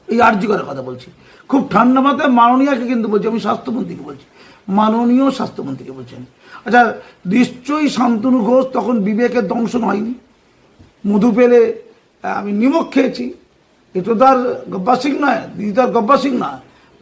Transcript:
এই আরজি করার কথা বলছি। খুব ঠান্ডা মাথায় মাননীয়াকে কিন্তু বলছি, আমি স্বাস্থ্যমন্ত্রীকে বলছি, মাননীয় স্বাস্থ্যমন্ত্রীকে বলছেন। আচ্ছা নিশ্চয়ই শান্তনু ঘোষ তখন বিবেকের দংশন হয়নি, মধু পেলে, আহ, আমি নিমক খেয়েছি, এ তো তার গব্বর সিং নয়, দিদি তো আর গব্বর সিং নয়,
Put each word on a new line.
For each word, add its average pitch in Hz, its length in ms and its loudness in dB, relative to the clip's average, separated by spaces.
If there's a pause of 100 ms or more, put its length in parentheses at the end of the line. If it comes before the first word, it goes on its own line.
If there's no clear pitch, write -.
এই 233 140 0
আরজি 220 260 2
করার 196 180 -2
কথা 139 160 -10
বলছি। 127 300 -12 (380)
খুব 262 220 0
ঠান্ডা 247 300 4
মাথায় 277 280 2
মাননীয়াকে 247 560 4
কিন্তু 233 240 -2
বলছি, 208 180 0
আমি 220 120 -2
স্বাস্থ্যমন্ত্রীকে 208 640 -6
বলছি, 143 220 -18 (440)
মাননীয় 240 600 2
স্বাস্থ্যমন্ত্রীকে - 600 -8
বলছেন। 123 340 -16 (400)
আচ্ছা 226 280 4 (320)
নিশ্চয়ই 269 640 0
শান্তনু 240 500 0
ঘোষ 254 340 2
তখন 233 260 -2
বিবেকের 214 480 0
দংশন 233 360 -2
হয়নি, 208 300 -4 (920)
মধু 208 240 2
পেলে, 240 500 4 (420)
আহ, 190 140 -4
আমি 202 140 -6
নিমক 262 400 0
খেয়েছি, 254 420 -2 (600)
এ 185 80 -4
তো 220 140 -2
তার 254 560 2
গব্বর 196 240 0
সিং 269 240 -2
নয়, 262 220 -2 (160)
দিদি 208 140 -4
তো 226 100 0
আর 247 60 2
গব্বর 226 300 2
সিং 262 200 -2
নয়, 139 220 -6 (420)